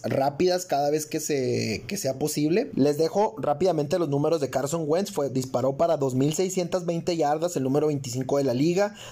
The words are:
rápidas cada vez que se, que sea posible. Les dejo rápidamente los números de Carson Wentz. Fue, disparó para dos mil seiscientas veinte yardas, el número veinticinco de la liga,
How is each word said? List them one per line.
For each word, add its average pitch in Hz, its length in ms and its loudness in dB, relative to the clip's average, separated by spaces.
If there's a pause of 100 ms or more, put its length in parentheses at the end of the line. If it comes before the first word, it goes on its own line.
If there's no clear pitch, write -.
rápidas 175 600 2
cada 143 240 0
vez 151 160 0
que 156 140 -4
se, 120 640 -2
que 196 120 -6
sea 131 200 -2
posible. 151 580 0
Les 143 220 2
dejo 196 400 2
rápidamente 147 640 0
los 165 80 0
números 147 320 2
de 135 100 -2
Carson 139 380 -2
Wentz. 185 240 0
Fue, 139 180 -2
disparó 131 460 -2
para 165 220 2
dos 135 180 0
mil 143 180 2
seiscientas 185 520 -2
veinte 170 320 -2
yardas, 156 400 0
el 131 60 -2
número 147 240 2
veinticinco 131 500 -2
de 139 80 2
la 123 80 2
liga, 175 420 2 (160)